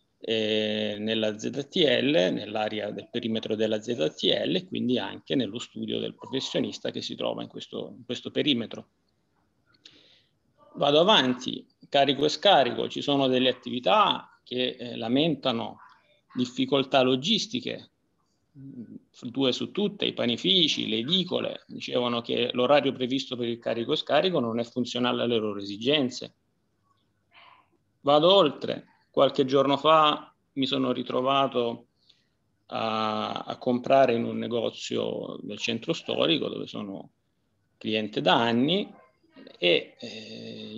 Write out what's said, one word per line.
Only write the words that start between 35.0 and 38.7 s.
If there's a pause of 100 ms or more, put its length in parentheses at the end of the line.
del
centro
storico
dove
sono (640)
cliente
da
anni (720)